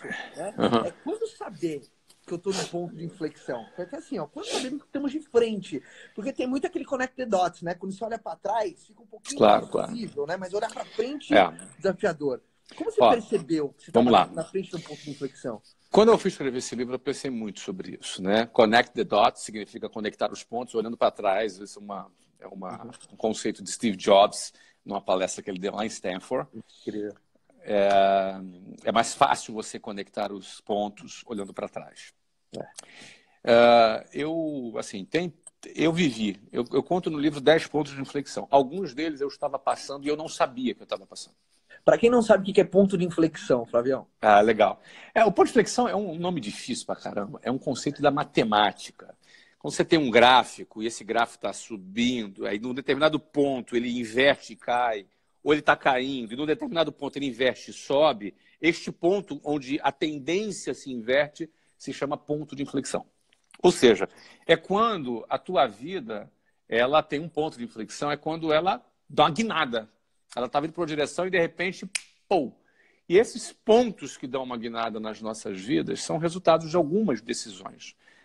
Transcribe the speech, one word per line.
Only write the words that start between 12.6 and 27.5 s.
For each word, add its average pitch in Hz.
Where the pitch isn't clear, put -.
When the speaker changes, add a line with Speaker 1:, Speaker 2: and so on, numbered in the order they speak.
Speaker 1:
Como 440
você -
Speaker 2:
Ó, -
Speaker 1:
percebeu 165
que -
você -
Speaker 2:
vamos 240
Speaker 1:
tava -
Speaker 2:
lá. -
Speaker 1:
na -
frente -
de 175
um 170
ponto 151
de 147
inflexão? 131
Speaker 2:
Quando 220
eu 196
fui 196
escrever 127
esse -
livro, 123
eu 127
pensei 139
muito 110
sobre 92
isso, -
né? 107
Connect 117
the 113
dots 107
significa 107
conectar 107
os 101
pontos 120
olhando 113
pra 113
trás. 101
Isso 101
é 101
uma, 98
é -
uma, 95
Speaker 1:
Uhum. 117
Speaker 2:
um 104
conceito 110
de 90
Steve 107
Jobs, 101
numa 101
palestra 95
que -
ele 95
deu 92
lá 104
em 113
Stanford. 104
Speaker 1:
Incrível. 104